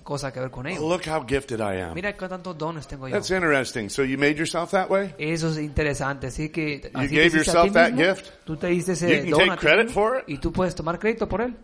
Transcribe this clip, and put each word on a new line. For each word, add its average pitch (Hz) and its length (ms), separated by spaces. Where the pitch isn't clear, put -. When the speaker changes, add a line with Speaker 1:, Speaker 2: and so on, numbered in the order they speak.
Speaker 1:
cosa 135 280
que 127 80
ver 131 120
con 131 160
ello. 175 200
Speaker 2:
Look 175 200
how 156 200
gifted 131 320
I 98 220
am. 82 140
Speaker 1:
Mira 196 200
qué 185 140
tantos 180 260
dones 160 320
tengo 135 200
yo. 131 80
Speaker 2:
That's 196 160
interesting. 139 580
So 139 140
you 131 160
made 147 180
yourself 160 340
that 185 200
way? 196 260
Speaker 1:
Eso 160 320
es 156 80
interesante. 139 720
Así 156 220
que 151 320
Speaker 2:
You 131 60
Speaker 1:
así 139 160
Speaker 2:
gave 160 160
Speaker 1:
te 160 60
hiciste 156 120
a 175 140
ti 196 60
Speaker 2:
yourself 202 40
that 170 200
Speaker 1:
mismo. 180 220
Speaker 2:
gift? - 140
Speaker 1:
Tú 160 120
te 180 100
diste 175 260
ese 170 160
Speaker 2:
You 151 120
can 170 100
Speaker 1:
don 147 80
Speaker 2:
take 185 120
Speaker 1:
a 175 40
ti - 100
Speaker 2:
credit 190 220
Speaker 1:
mismo - 60
Speaker 2:
for 220 260
it? - 80
Speaker 1:
y 147 100
tú 170 160
puedes 180 220
tomar 165 240
crédito 220 280
por 196 140
él. 247 220